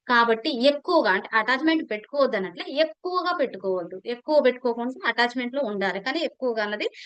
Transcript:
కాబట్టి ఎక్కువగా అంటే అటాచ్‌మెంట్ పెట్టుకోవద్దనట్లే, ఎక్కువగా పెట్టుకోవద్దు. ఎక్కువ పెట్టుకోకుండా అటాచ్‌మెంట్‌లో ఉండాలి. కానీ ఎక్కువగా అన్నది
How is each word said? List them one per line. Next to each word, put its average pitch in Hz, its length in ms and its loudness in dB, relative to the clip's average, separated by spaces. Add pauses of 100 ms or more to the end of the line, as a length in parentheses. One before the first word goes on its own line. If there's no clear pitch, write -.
కాబట్టి 233 440 4 (160)
ఎక్కువగా 285 440 2
అంటే 190 240 -2
అటాచ్‌మెంట్ 269 520 2
పెట్టుకోవద్దనట్లే, 214 800 -2 (140)
ఎక్కువగా 349 580 0
పెట్టుకోవద్దు. 190 600 -4 (140)
ఎక్కువ 240 300 0
పెట్టుకోకుండా 247 280 2 (380)
అటాచ్‌మెంట్‌లో 240 600 0
ఉండాలి. 196 340 -2
కానీ 294 220 -2
ఎక్కువగా 233 400 -4
అన్నది 208 260 -4 (160)